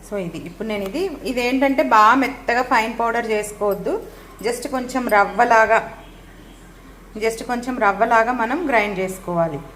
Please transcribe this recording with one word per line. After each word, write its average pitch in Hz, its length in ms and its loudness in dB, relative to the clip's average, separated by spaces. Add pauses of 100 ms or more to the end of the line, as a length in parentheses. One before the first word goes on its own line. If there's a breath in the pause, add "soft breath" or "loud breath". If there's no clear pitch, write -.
So, 208 80 -6
ఇది 170 200 -8
ఇప్పుడు 175 300 -12
నేను 208 160 -4
ఇది, 294 260 -4 (140)
ఇదేంటంటే 262 600 0
బాగా 226 320 8
మెత్తగా 254 460 0
ఫైన్ 233 380 0
పౌడర్ 233 260 -2
చేసుకోవద్దు, 208 800 -2 (400 loud breath)
just 240 260 -4
కొంచెం 247 400 -4
రవ్వలాగా, 214 840 4 (1200)
just 226 260 -2
కొంచెం 247 360 -6
రవ్వలాగా 226 520 2
మనం 254 380 -2
గ్రైండ్ 208 300 0
చేసుకోవాలి. 170 600 -4 (160)